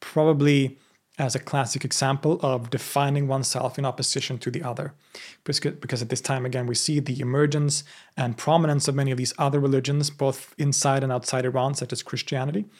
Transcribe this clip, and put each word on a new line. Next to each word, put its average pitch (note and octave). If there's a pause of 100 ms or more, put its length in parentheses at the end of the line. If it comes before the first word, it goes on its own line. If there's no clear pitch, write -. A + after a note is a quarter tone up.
probably C#3+ (400)
as C3+
a -
classic C#3
example C#3
of B2
defining C#3
oneself B2+
in C#3
opposition C3+
to A#2+
the D3+
other. C#3+ (500)
Because, C#3+
because -
at A2+
this B2
time, C3+
again, B2+
we A#2+
see D3
the C3
emergence C#3+ (360)
and A#2+
prominence D3+
of C#3
many C3+
of B2+
these B2
other C#3+
religions, C#3
both -
inside C#3
and C3
outside B2+
Iran, B2+
such C3
as -
Christianity, C#3+ (140)